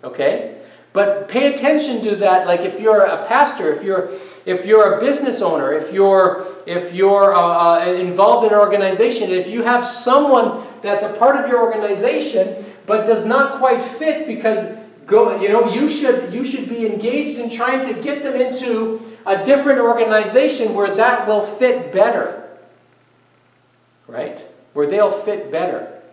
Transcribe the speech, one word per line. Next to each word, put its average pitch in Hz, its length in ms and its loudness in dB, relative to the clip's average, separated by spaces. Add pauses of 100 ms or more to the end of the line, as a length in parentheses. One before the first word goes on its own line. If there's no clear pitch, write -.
okay? - 540 -4 (360)
But 202 360 0
pay 269 260 2
attention 285 480 0
to 208 140 -2
that, 185 320 2
like, 175 140 2
if 190 180 -6
you're 214 220 4
a - 260 0
pastor, 240 420 0
if - 140 -4
you're, 190 260 -2 (340)
if 180 220 -4
you're 208 280 6
a 208 60 -4
business 277 400 -2
owner, 147 320 -2
if 156 200 -4
you're, 190 560 2 (180)
if 175 260 -6
you're, 196 400 4
uh, 170 540 2
uh, 180 60 0
involved 190 520 2
in 208 80 2
an 208 60 4
organization, 208 720 2
if 185 180 -2
you 226 140 -6
have 240 240 0
someone 262 800 2 (160)
that's 202 220 -2
a 208 80 -6
part 247 240 4
of 269 120 -2
your 240 120 2
organization 226 1040 -2 (220)
but 214 200 0
does 226 180 2
not 262 360 0
quite 247 240 2
fit, - 420 -4
because 220 320 -2 (480)
go, 214 340 2
you 202 100 0
know, 233 220 2
you 285 160 0
should, - 460 -2
you 254 100 -4
should - 240 -8
be 233 160 -6
engaged 233 540 -4
in 233 100 -6
trying 262 380 -4
to 220 160 -8
get 285 220 -6
them 262 100 -4
into 240 680 -4 (260)
a 196 180 0
different 277 340 2
organization 226 960 0
where 196 220 -2
that 233 320 0
will 214 180 0
fit - 460 -2
better, - 560 -2 (1600)
right? - 360 -12 (280)
Where 147 160 -2
they'll 196 240 2
fit 202 400 -8
better. - 500 -6 (100)